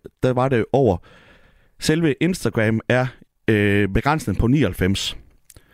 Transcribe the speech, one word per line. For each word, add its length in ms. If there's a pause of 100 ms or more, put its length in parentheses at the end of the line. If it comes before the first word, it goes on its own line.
(240)
der 100
var 160
det 240
over. 240 (840)
Selve 420
Instagram 580 (100)
er, 180 (400)
øh, 460
begrænset 440
på 100
nioghalvfems. 720 (560)